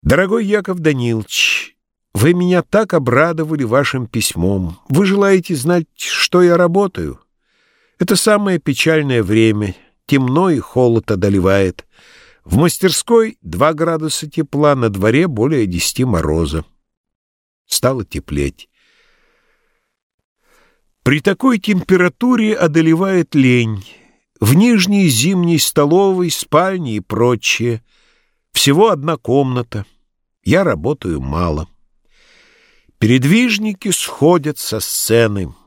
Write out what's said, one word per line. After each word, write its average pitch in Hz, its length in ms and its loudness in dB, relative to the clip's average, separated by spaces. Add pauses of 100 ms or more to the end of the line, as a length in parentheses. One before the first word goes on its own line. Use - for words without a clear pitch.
Дорогой 185 420 0
Яков 196 340 -4
Данилович, 120 960 -2 (360)
вы 131 200 2
меня 180 300 0
так 208 300 -2
обрадовали 156 680 0
вашим 123 440 -2
письмом. 92 720 -4 (100)
Вы 175 160 2
желаете 190 500 2
знать, 160 400 0
что - 460 -2
я 175 160 4
работаю? 175 640 -2 (800)
Это 180 180 0
самое 202 440 2
печальное 143 640 0
время. 104 520 2 (300)
Темно 139 440 0
и 143 100 0
холод 117 520 0
одолевает. 98 720 0 (580)
В 92 140 -2
мастерской 190 840 0
два 101 320 0
градуса 160 560 -4
тепла, 147 460 0
на 120 140 0
дворе 113 380 0
более 127 380 0
десяти 90 380 -4
мороза. 80 640 -2 (1000)
Стало 127 360 -2
теплеть. - 680 -8 (2250)
При 139 180 0
такой 233 380 0
температуре 208 960 0
одолевает 165 800 0
лень. 120 500 2 (540)
В 110 140 2
нижней 202 560 2
зимней 170 500 0
столовой, 180 720 0
спальне 170 640 -2
и 104 60 -4
прочее. 117 840 -2 (680)
Всего 175 380 2
одна 151 280 -4
комната. 123 680 -2 (580)
Я 165 200 2
работаю 98 560 -4
мало. 78 480 -4 (1300)
Передвижники 202 920 0
сходят 151 640 0
со - 220 -8
сцены. 104 760 -2 (140)